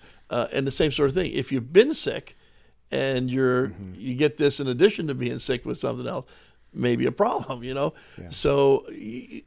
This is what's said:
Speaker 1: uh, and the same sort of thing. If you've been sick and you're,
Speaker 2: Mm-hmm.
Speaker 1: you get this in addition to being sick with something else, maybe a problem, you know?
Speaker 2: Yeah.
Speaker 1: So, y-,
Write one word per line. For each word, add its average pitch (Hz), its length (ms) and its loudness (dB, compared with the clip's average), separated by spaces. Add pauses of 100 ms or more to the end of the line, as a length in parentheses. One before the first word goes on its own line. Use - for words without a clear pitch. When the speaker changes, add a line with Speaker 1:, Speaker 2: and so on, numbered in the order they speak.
(300)
Speaker 1:
uh, 117 240 0
and 135 120 0
the 139 60 -2
same 156 200 2
sort 143 180 2
of 139 60 -4
thing. 165 180 -2
If 139 180 -4
you've 131 220 -2
been 254 200 6
sick - 420 -6 (560)
and 131 380 0
you're, 127 400 2
Speaker 2:
Mm-hmm. 92 280 -14
Speaker 1:
you 123 180 -6
get 147 220 2
this 143 220 2
in 139 80 -4
addition 156 400 4
to 135 80 -2
being 123 240 -4
sick - 260 -2
with 123 120 -6
something 123 300 -4
else, 131 180 -6 (460)
maybe 120 360 0
a 127 40 0
problem, 139 520 -2
you 127 100 -8
know? 143 200 -2 (240)
Speaker 2:
Yeah. 87 120 -16
Speaker 1:
So, 139 600 4
y-, - 580 -12